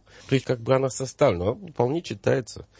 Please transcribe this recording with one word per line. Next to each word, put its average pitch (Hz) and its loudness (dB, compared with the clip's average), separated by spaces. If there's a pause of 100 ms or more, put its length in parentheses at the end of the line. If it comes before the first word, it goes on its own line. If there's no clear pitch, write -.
(280)
То 139 2
есть 131 0
как 120 -2
бы 127 2
она 131 2
составлена, 113 0
она 208 -10
вполне 127 -2
читается. - -4 (120)